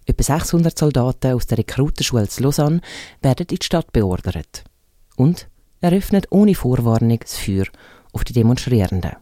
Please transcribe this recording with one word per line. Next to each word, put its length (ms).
Etwa 180
sechshundert 540
Soldaten 560
aus 140
der 120
Rekrutenschule 680
zu 160
Lausanne 380
werden 280
in 80
die 80
Stadt 280
beordert 720
und 320
eröffnen 480
ohne 260
Vorwarnung 640
das 180
Feuer 280
auf 120
die 100
Demonstrierenden. 880